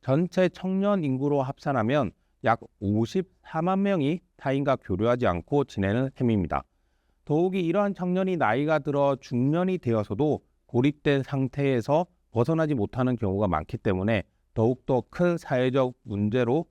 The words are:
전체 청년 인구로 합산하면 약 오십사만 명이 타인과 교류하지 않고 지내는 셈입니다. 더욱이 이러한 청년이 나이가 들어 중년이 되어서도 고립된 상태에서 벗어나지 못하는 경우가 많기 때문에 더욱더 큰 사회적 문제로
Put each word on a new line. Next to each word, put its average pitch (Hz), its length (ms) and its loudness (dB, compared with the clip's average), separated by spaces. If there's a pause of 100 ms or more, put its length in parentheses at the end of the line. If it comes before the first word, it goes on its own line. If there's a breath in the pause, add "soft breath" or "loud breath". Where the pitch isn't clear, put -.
전체 175 500 0
청년 190 520 -2
인구로 139 380 0
합산하면 131 680 -2 (340)
약 113 160 2 (180)
오십사만 165 1000 -2
명이 180 400 0 (160)
타인과 139 400 0
교류하지 117 500 0
않고 98 380 0
지내는 113 500 -2
셈입니다. 92 480 0 (640)
더욱이 180 400 0
이러한 196 300 0
청년이 185 420 -2
나이가 147 440 0
들어 139 380 0
중년이 165 600 0
되어서도 113 640 0 (260)
고립된 139 560 0
상태에서 139 840 0 (280)
벗어나지 151 420 0
못하는 123 420 -2
경우가 101 320 0
많기 82 300 -4
때문에 98 460 0 (280)
더욱더 123 560 0
큰 175 300 0
사회적 127 640 0
문제로 117 680 0